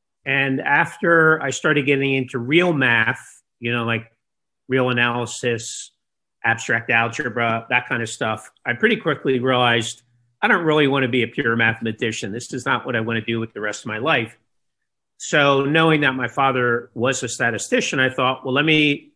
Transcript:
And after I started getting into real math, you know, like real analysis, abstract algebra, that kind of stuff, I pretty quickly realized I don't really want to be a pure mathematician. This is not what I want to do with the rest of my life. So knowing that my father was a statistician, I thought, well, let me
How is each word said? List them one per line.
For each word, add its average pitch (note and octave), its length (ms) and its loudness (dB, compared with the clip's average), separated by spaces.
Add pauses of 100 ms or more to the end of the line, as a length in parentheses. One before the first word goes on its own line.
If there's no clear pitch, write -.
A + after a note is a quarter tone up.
(260)
And C#3 360 0
after D#3+ 840 2
I C3+ 80 -4
started D3 340 0
getting C3+ 300 2
into B2+ 240 -4
real E3 340 2
math, A#2+ 720 0 (160)
you A#2 120 -4
know, A#2+ 140 -2
like A2+ 260 -4 (560)
real B2+ 220 2
analysis, A#2+ 1000 -2 (540)
abstract A#2 460 0
algebra, A#2 800 -2
that B2 200 -2
kind A#2+ 140 -2
of A2 40 -6
stuff, A2 440 -6 (120)
I A#2+ 100 -2
pretty A3 240 2
quickly C#3+ 420 -2
realized A#2+ 640 0 (380)
I G3+ 60 2
don't G3 160 2
really D3+ 240 2
want C3+ 160 2
to B2 60 0
be A#2+ 140 2
a A2+ 40 -2
pure A#2 280 -2
mathematician. A2+ 760 -2
This - 220 -10
is B2+ 140 -6
not B2+ 180 -2
what B2+ 100 -4
I A2+ 60 0
want A2+ 160 -2
to A2 80 -6
do A#2 140 -2
with A2+ 120 -6
the - 100 -12
rest G#2 200 -6
of - 60 -12
my G#2+ 100 -6
life. B2 400 -2 (800)
So C#3+ 480 2
knowing D#3 360 4
that C3+ 120 0
my B2+ 140 -4
father B2 680 0
was C3 300 0
a B2+ 40 -6
statistician, B2+ 720 -2
I C3 100 4
thought, B2+ 360 -2
well, C3 80 -2
let C#3+ 100 2
me D3+ 520 2